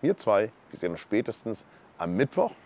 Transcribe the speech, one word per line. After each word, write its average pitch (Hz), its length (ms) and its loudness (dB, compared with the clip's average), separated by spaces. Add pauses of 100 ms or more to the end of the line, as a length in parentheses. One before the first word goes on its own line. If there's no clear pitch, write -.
Wir 185 160 2
zwei, 107 360 2 (180)
wir - 80 -18
sehen 87 140 -2
uns - 80 -8
spätestens 110 680 -4 (320)
am 87 160 -2
Mittwoch. - 380 2 (140)